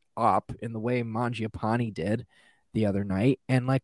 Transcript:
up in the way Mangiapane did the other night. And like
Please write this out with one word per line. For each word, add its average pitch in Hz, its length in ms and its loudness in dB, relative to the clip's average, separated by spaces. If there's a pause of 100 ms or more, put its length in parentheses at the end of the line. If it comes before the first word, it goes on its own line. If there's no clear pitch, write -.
(160)
up 107 360 2 (100)
in 113 120 -6
the 113 60 -8
way 123 240 0
Mangiapane 113 880 -2
did 104 320 -2 (480)
the 110 120 2
other 98 180 0
night. 101 440 2
And 127 200 2
like 131 160 0